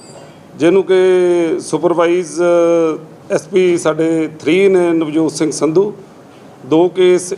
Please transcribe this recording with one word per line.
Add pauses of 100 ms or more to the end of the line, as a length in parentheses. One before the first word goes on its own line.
(560)
ਜਿਹਨੂੰ
ਕਿ (680)
ਸੁਪਰਵਾਈਜ਼, (880)
ਐਸ
ਪੀ
ਸਾਡੇ (120)
ਥ੍ਰੀ
ਨੇ
ਨਵਜੋਤ
ਸਿੰਘ
ਸੰਧੂ, (760)
ਦੋ
ਕੇਸ